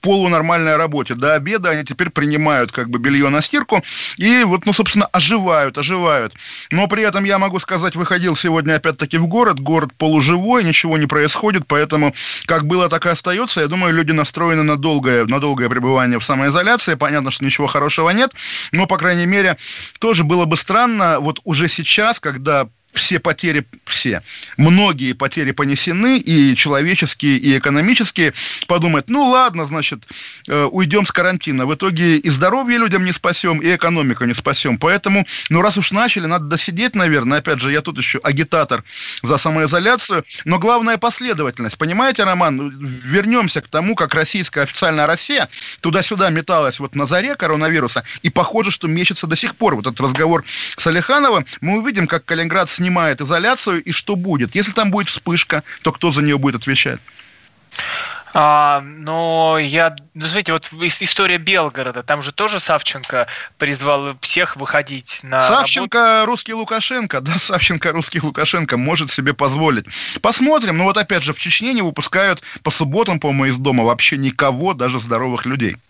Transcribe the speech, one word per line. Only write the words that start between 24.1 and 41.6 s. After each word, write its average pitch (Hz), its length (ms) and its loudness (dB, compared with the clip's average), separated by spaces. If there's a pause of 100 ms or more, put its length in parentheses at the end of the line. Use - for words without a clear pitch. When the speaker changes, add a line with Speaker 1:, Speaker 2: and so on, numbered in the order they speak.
Speaker 1:
многие 156 560 4
потери 135 380 -2
понесены, 170 680 0
и 143 380 4
человеческие, 143 840 0
и 135 180 4
экономические, 156 760 2 (320)
подумать, 165 440 0
ну 269 200 2
ладно, 240 360 2
значит, 143 420 -6 (400)
э, 147 160 2
уйдём 180 420 2
с - 60 -4
карантина. 175 560 0
В 151 80 -2
итоге 170 420 2
и 151 140 0
здоровье 233 480 2
людям 196 260 2
не 180 60 0
спасём, 170 480 -2
и 165 160 0
экономику 156 500 0
не 120 80 0
спасём. 131 460 -2
Поэтому, 196 480 2 (220)
ну 165 120 4
раз 196 160 2
уж 196 140 -2
начали, 208 340 0
надо 160 200 -2
досидеть, 175 500 -2
наверное. 147 420 2
Опять 147 240 -2
же, 135 100 -2
я 147 100 0
тут 151 180 -8
ещё 127 240 -2
агитатор 143 600 0 (380)
за 135 160 0
самоизоляцию. 170 840 0 (220)
Но 170 120 0
главное 226 400 2
последовательность. 156 800 -4